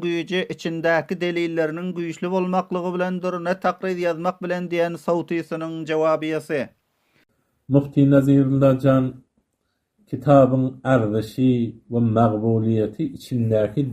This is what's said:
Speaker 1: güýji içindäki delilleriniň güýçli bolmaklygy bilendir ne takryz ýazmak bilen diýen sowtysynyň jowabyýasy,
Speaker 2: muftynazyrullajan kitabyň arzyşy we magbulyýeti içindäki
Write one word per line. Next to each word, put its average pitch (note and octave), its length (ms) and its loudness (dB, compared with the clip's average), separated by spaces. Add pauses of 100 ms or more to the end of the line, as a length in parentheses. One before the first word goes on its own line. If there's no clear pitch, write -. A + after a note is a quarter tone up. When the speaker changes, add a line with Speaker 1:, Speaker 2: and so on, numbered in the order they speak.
Speaker 1:
güýji E3+ 400 -4 (120)
içindäki E3 680 -2
delilleriniň E3+ 640 -2 (100)
güýçli F3 340 -6
bolmaklygy F3+ 640 -2
bilendir F3+ 400 -4 (100)
ne F3 160 0
takryz F#3 360 -4
ýazmak F3 460 -4
bilen F3+ 280 -4
diýen E3+ 300 -2
sowtysynyň E3 720 -4 (160)
jowabyýasy, D#3 720 -2 (1080)
Speaker 2:
muftynazyrullajan C3+ 1400 4 (1080)
kitabyň C3 520 4 (200)
arzyşy A#2+ 680 2 (360)
we A#2+ 120 -2 (160)
magbulyýeti A2+ 880 2 (120)
içindäki A2 680 -2 (100)